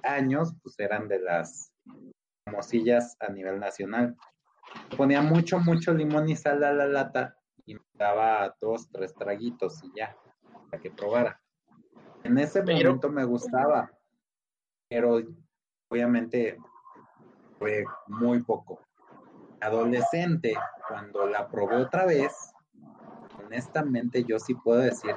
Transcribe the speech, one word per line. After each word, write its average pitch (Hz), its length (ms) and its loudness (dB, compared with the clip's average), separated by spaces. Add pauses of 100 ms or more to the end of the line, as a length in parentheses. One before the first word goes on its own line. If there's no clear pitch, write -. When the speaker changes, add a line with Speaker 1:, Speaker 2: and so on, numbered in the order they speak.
Speaker 1:
años, 143 600 0
pues, - 160 -16
eran 104 280 -2
de 98 120 0
las 87 520 -4 (720)
famosillas 117 760 0
a 107 120 -8
nivel 98 280 -6
nacional. 107 560 -4 (840)
Ponía 139 240 4
mucho, 165 380 4
mucho 170 340 4
limón 151 360 2
y 156 60 0
sal 147 280 0
a 143 100 2
la 143 140 2
lata 135 480 -2 (320)
y 107 80 -16
me 104 60 -20 (120)
daba 104 680 2
dos, 113 320 -4
tres 95 220 -8
traguitos 101 680 -6
y 90 120 -18
ya, 107 200 -8 (560)
para 92 100 -12
que 95 100 -12
probara. 113 480 -2 (840)
En 123 160 4
ese 147 240 2
Speaker 2:
Pero 170 300 4
Speaker 1:
momento 135 160 -2
me 143 160 -2
gustaba, 123 680 0 (1000)
pero 120 300 2 (680)
obviamente 120 680 0 (1000)
fue 107 240 0 (240)
muy 120 360 0
poco. - 380 -4 (800)
Adolescente, 120 920 0 (320)
cuando 104 400 -4
la 104 200 -2
probé 104 300 0
otra 151 280 2
vez, 147 260 4 (1120)
honestamente 123 800 -2
yo 113 160 0
sí 127 140 -4
puedo 117 280 4
decir 110 360 0